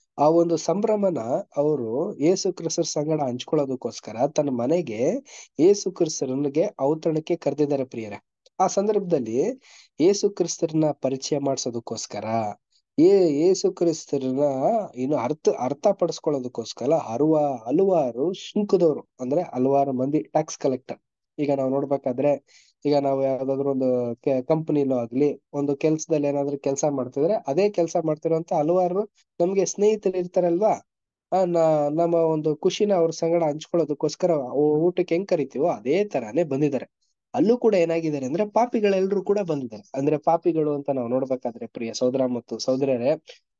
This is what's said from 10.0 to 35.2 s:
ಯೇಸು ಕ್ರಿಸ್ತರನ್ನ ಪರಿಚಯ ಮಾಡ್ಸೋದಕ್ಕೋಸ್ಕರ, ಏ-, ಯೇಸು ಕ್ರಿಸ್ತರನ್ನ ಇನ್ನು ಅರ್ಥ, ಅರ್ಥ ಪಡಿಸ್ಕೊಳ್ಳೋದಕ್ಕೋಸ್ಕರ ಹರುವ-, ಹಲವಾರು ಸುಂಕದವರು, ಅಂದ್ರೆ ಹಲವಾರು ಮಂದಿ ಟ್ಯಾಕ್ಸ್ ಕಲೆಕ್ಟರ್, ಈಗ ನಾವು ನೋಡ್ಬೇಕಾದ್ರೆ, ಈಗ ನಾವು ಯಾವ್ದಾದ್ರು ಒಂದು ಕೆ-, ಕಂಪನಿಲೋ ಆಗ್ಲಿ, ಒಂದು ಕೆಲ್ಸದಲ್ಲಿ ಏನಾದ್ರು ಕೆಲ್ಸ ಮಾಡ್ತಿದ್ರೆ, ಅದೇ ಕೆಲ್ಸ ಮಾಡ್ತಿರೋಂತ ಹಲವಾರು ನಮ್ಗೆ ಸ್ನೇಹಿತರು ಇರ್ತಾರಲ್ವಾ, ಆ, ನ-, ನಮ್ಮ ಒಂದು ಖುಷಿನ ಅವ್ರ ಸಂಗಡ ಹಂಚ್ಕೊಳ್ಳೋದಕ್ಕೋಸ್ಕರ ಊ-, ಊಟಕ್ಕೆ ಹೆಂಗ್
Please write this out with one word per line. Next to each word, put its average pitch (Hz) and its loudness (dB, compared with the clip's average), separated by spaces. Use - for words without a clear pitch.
ಯೇಸು 196 4
ಕ್ರಿಸ್ತರನ್ನ 160 -2
ಪರಿಚಯ 135 -4
ಮಾಡ್ಸೋದಕ್ಕೋಸ್ಕರ, 120 -6
ಏ-, 180 6
ಯೇಸು 180 2
ಕ್ರಿಸ್ತರನ್ನ 139 -2
ಇನ್ನು 135 -2
ಅರ್ಥ, 120 -2
ಅರ್ಥ 127 -2
ಪಡಿಸ್ಕೊಳ್ಳೋದಕ್ಕೋಸ್ಕರ 143 -2
ಹರುವ-, 143 0
ಹಲವಾರು 156 2
ಸುಂಕದವರು, 180 0
ಅಂದ್ರೆ 135 0
ಹಲವಾರು 139 0
ಮಂದಿ 139 -2
ಟ್ಯಾಕ್ಸ್ - -4
ಕಲೆಕ್ಟರ್, - -4
ಈಗ 143 0
ನಾವು 135 0
ನೋಡ್ಬೇಕಾದ್ರೆ, 139 -2
ಈಗ 147 2
ನಾವು 139 0
ಯಾವ್ದಾದ್ರು 135 -2
ಒಂದು 127 0
ಕೆ-, 131 -2
ಕಂಪನಿಲೋ 147 0
ಆಗ್ಲಿ, 123 0
ಒಂದು 143 -2
ಕೆಲ್ಸದಲ್ಲಿ 156 0
ಏನಾದ್ರು 143 -2
ಕೆಲ್ಸ 139 -2
ಮಾಡ್ತಿದ್ರೆ, 143 0
ಅದೇ 196 0
ಕೆಲ್ಸ 170 -2
ಮಾಡ್ತಿರೋಂತ 160 -2
ಹಲವಾರು 180 2
ನಮ್ಗೆ 190 2
ಸ್ನೇಹಿತರು 202 0
ಇರ್ತಾರಲ್ವಾ, 180 2
ಆ, 185 2
ನ-, 160 2
ನಮ್ಮ 170 2
ಒಂದು 156 2
ಖುಷಿನ 196 0
ಅವ್ರ 165 4
ಸಂಗಡ 165 0
ಹಂಚ್ಕೊಳ್ಳೋದಕ್ಕೋಸ್ಕರ 156 -2
ಊ-, 151 2
ಊಟಕ್ಕೆ 175 0
ಹೆಂಗ್ 190 -2